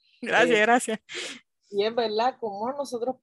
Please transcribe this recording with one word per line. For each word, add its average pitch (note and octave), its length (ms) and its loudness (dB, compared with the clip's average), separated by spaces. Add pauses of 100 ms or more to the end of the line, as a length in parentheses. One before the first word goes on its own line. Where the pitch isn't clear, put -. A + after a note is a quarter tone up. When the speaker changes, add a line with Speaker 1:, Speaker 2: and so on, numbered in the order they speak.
(220)
Speaker 1:
Gracias, A3+ 360 4
Speaker 2:
Eh, G#3 40 4
Speaker 1:
gracias. A#3 380 2 (720)
Speaker 2:
y G3+ 160 -2
es A3+ 100 -4
verdad, A#3 460 0
¿cómo G#3+ 320 -6
nosotros B3+ 500 -6